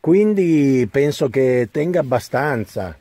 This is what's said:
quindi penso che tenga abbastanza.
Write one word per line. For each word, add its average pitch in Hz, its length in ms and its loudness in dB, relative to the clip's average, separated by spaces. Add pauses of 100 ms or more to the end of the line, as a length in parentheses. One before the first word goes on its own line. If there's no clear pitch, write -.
quindi 160 800 2
penso 143 400 0
che 127 440 0
tenga 170 260 -2
abbastanza. 123 1040 -4